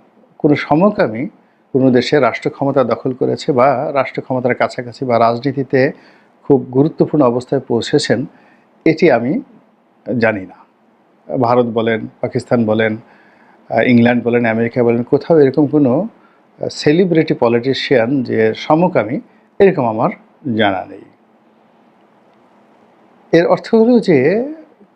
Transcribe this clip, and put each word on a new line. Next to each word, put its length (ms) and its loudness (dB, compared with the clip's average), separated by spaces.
কোনো 180 2
সমকামী 720 0
কোনো 180 2
দেশে 280 2
রাষ্ট্র 300 -2
ক্ষমতা 340 -2
দখল 300 -4
করেছে, 380 -4
বা 420 2
রাষ্ট্র 280 -4
ক্ষমতার 340 -2
কাছাকাছি 500 -6
বা 140 2
রাজনীতিতে 720 0
খুব 280 2
গুরুত্বপূর্ণ 540 0
অবস্থায় 360 -2
পৌঁছেছেন, 640 -2
এটি 260 2
আমি 300 0
জানি 260 -2
না। 220 -20
ভারত 280 2
বলেন, 420 -4
পাকিস্তান 440 -2
বলেন, 320 -2
আহ, 120 0
ইংল্যান্ড 420 2
বলেন, 220 0
আমেরিকা 380 -2
বলেন, 200 0
কোথাও 360 2
এরকম 280 2
কোনো, 400 0
আহ, 60 -6
সেলিব্রিটি 640 0
পলিটিশিয়ান 920 0
যে 300 0
সমকামী, 680 0
এরকম 260 4
আমার 240 -2
জানা 340 0
নেই। 120 -20
এর 160 4
অর্থ 280 0
হলো 240 4
যে 540 2